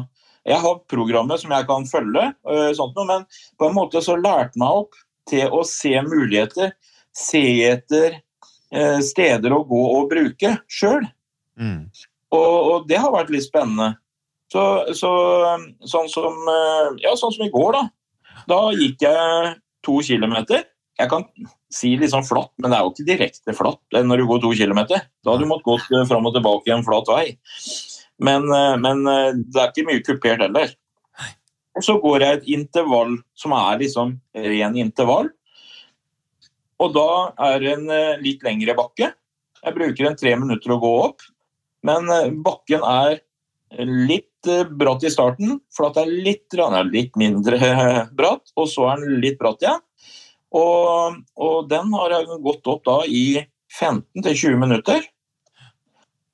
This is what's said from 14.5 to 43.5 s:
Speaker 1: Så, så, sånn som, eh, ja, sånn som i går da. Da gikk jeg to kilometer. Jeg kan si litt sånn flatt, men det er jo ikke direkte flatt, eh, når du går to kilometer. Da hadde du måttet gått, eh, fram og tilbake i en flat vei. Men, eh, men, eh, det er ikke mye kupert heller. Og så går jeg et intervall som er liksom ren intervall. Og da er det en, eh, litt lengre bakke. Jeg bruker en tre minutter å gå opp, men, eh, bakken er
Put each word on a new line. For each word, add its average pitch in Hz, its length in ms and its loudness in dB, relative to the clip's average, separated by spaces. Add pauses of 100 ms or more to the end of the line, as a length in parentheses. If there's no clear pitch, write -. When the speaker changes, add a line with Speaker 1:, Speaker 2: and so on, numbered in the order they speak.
Speaker 1:
Så, 190 120 0 (320)
så, 180 160 -2 (760)
sånn 160 240 -2
som, 160 240 -4 (140)
eh, 156 500 2
ja, 214 160 0
sånn 233 180 -2
som 220 140 -6
i 208 40 -6
går 175 240 2
da. - 100 0 (640)
Da 180 120 4 (120)
gikk 143 300 0
jeg 165 520 2 (300)
to 143 180 0
kilometer. 113 600 0 (340)
Jeg - 100 0
kan 165 160 -2 (460)
si 123 260 -2
litt 143 160 0
sånn 135 140 0
flatt, 123 320 -2
men 123 120 -2
det 117 80 4
er 92 60 2
jo 92 80 -2
ikke 147 140 -12
direkte 123 480 -4
flatt, - 260 -2 (140)
eh, 123 80 2
når 123 160 2
du 127 80 2
går 120 140 2
to 117 140 0
kilometer. 107 480 0 (200)
Da 107 100 0
hadde 135 120 0
du 156 80 -2
måttet 156 160 -4
gått, 120 240 -2
eh, 127 140 2
fram 117 200 0
og 117 80 -2
tilbake 110 340 0
i 117 60 2
en 120 100 -2
flat 110 220 0
vei. 127 320 -2 (800)
Men, 139 240 2 (100)
eh, 139 240 4
men, 135 300 0
eh, 135 260 2
det 123 240 -6
er 123 160 4
ikke 156 140 -4
mye 131 180 -2
kupert 120 360 0
heller. 107 340 0 (1040)
Og 185 60 -4
så 208 200 2
går 143 180 2
jeg 143 160 4
et 143 120 -10
intervall 143 680 0 (180)
som 151 180 -8
er 110 260 0
liksom 127 420 -4 (140)
ren 107 420 -2
intervall. 123 540 0 (1500)
Og 175 140 2
da 151 120 4 (320)
er 135 220 2
det 139 140 -2
en, 151 160 -6
eh, 156 300 0
litt 139 220 -6
lengre 110 340 -2
bakke. 165 360 -2 (520)
Jeg 165 120 -6
bruker 143 320 -2
en 151 80 -2
tre 127 200 2
minutter 123 360 -4
å 120 80 0
gå 117 120 2 (120)
opp, 277 160 -6 (640)
men, 170 260 0
eh, 160 200 2
bakken - 520 -2
er 143 380 2 (520)